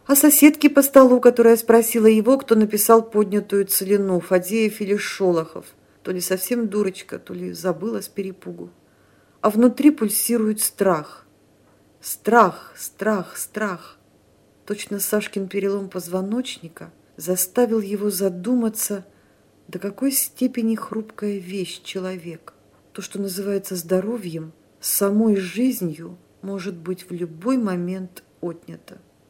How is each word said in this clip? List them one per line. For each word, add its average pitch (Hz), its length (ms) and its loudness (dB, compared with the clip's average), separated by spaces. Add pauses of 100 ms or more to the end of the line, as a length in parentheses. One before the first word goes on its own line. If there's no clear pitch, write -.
о 277 80 4
соседке 294 560 6
по 277 100 6
столу, 254 400 8
которая 233 340 8
спросила 226 520 4
его, 220 320 4
кто 233 160 0
написал 214 480 4
"Поднятую 202 640 -2
целину", 196 520 0
Фадеев 208 600 0
или 202 160 -2
Шолохов. 175 720 -2 (340)
То 196 100 -10
ли 185 80 -6
совсем 202 480 -4
дурочка, 196 520 -6
то - 160 -16
ли 180 160 -10
забыла 185 500 -6
с 196 60 -14
перепугу. 180 640 -12 (680)
А 220 100 2
внутри 247 400 6
пульсирует 214 680 -2
страх. - 680 -2 (760)
Страх, - 720 0
страх, - 640 -6
страх. - 640 -10 (680)
Точно 202 340 -8
Сашкин 202 480 -4
перелом 196 420 -4
позвоночника 185 1000 -8 (260)
заставил 214 640 0
его 202 280 -4
задуматься, 202 960 -4 (640)
до - 100 -14
какой 202 340 -4
степени 240 640 -2
хрупкая 208 640 -8
вещь 185 460 -10
человек. 185 680 -12 (400)
То, 208 80 -14
что 196 200 -10
называется 196 540 -6
здоровьем – 180 800 -4 (260)
самой 208 560 2
жизнью 180 840 -4 (240)
может 190 340 -8
быть 175 340 -10
в - 40 -10
любой 175 440 -4
момент 185 640 -6 (160)
отнято. 165 600 -14 (300)